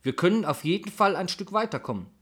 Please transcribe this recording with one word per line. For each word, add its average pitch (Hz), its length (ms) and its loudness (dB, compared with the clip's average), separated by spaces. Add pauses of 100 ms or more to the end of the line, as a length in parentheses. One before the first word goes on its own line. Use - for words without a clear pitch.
Wir 127 140 -2
können 190 300 4
auf 147 180 -2
jeden 190 260 0
Fall 196 280 2
ein 180 100 -2
Stück - 240 -8
weiterkommen. 139 560 -2 (140)